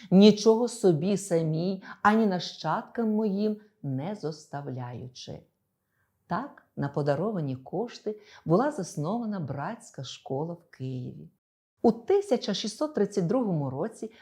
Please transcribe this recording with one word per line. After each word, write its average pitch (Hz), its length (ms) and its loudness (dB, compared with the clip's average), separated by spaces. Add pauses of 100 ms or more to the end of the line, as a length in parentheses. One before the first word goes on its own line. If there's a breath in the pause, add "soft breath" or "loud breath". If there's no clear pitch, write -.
(120 loud breath)
нічого 214 560 8
собі 190 500 2
самій, 170 640 -2 (180 loud breath)
ані 214 240 4
нащадкам 190 840 -4
моїм 214 480 -2 (260 loud breath)
не 143 320 -4
зоставляючи. 127 1200 -10 (880)
Так, 226 360 -8 (120)
на 143 140 -4
подаровані 147 640 -2
кошти 214 640 -8 (260 loud breath)
була 226 260 4
заснована 202 680 -4
братська 143 640 -8
школа 151 500 -8
в - 160 -20
Києві. 131 600 -10 (520)
У 233 100 6
тисяча 262 600 0
шістсот 302 420 -4
тридцять 196 320 0
другому 180 420 0
році 175 420 -6 (100)